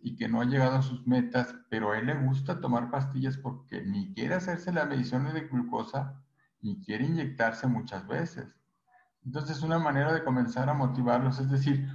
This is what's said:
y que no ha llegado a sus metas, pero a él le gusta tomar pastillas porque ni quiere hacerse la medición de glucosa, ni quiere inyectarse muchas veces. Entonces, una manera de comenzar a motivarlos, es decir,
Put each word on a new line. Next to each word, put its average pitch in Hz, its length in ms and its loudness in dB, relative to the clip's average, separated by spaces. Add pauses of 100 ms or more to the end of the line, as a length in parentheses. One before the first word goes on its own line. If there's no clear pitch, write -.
y - 160 -8
que 113 120 -4
no 117 120 2
ha 120 40 2
llegado 131 300 4
a 135 80 4
sus 127 240 -2
metas, 123 480 2 (140)
pero 107 240 0
a 110 60 2
él 120 80 -2
le 127 80 2
gusta 135 460 0
tomar 120 300 0
pastillas 135 460 -2
porque - 460 -8
ni 98 300 -2
quiere 131 220 -2
hacerse 180 380 -4
la 156 140 0
medición 135 460 0
de 156 100 -4
glucosa, 123 800 -4 (400)
ni 101 200 -6
quiere 107 240 -2
inyectarse 135 640 0
muchas 104 400 -2
veces. 139 440 -6 (720)
Entonces, 139 380 -4
una 165 160 2
manera 147 340 4
de 160 120 2
comenzar 127 440 2
a 147 60 4
motivarlos, 127 640 2
es 135 100 0
decir, 139 460 2